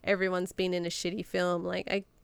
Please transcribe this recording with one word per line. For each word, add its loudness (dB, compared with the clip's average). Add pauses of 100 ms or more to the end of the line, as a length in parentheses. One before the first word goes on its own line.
Everyone's 2
been 0
in 0
a -2
shitty -4
film. 0
Like, -4
I, 0 (200)